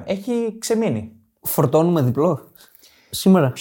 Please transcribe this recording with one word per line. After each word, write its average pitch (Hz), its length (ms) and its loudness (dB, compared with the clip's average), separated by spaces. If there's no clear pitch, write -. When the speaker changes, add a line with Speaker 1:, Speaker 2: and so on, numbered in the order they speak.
Speaker 1:
Έχει 226 540 -4
ξεμείνει. 196 520 -4
Speaker 2:
Φορτώνουμε 160 600 2
διπλό. 135 380 0
Σήμερα. 175 520 4